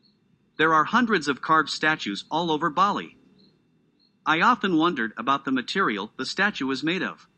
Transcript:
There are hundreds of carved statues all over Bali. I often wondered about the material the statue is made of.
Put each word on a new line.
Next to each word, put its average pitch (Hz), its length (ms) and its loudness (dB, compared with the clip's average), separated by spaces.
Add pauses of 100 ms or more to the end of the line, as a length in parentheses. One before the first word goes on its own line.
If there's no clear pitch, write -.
(580)
There 160 160 4
are 156 80 6
hundreds 208 460 0
of 131 120 -2
carved 156 300 2
statues 156 600 -2
all 165 180 0
over 156 180 0
Bali. 151 480 -2 (1120)
I 156 140 0
often 202 360 2
wondered 139 400 0
about 135 280 -2
the 139 80 -4
material 123 640 -2
the 131 80 -8
statue 190 460 -2
is 131 100 -6
made 165 180 -2
of. 95 380 -8